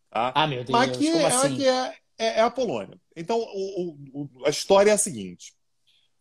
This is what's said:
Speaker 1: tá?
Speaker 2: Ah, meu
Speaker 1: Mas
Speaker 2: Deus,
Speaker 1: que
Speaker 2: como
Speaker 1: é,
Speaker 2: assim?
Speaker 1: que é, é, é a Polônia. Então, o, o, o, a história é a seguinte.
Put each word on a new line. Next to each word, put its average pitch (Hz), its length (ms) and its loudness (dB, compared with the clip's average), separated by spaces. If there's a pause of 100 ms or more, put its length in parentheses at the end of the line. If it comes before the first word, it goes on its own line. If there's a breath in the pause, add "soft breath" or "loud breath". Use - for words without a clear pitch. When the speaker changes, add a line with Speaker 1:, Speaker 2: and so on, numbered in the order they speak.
Speaker 1:
tá? 120 260 -2
Speaker 2:
Ah, 156 120 2
meu 123 240 -4
Speaker 1:
Mas 240 220 4
Speaker 2:
Deus, 254 60 -6
Speaker 1:
que 294 140 0
Speaker 2:
como 330 120 2
Speaker 1:
é, - 20 4
Speaker 2:
assim? 262 300 2
Speaker 1:
que 269 100 0
é, 254 280 0 (220)
é, 226 100 -2 (120)
é - 20 4
a 226 100 4
Polônia. 127 460 -6 (200)
Então, 170 240 -4
o, - 20 -4
o, 175 800 -8
o, 127 240 -6
a - 40 2
história 196 400 4
é 208 40 6
a 202 40 -2
seguinte. 101 560 -8 (680)